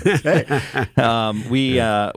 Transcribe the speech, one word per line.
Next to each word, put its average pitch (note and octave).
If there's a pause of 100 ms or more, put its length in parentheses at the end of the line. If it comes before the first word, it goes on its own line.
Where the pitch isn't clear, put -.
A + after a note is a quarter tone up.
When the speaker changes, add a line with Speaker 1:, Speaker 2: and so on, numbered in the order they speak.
Speaker 1:
Okay. D3+ (360)
Speaker 2:
Um, A2+
we, C3
Speaker 1:
Yeah. A2+ (140)
Speaker 2:
uh, -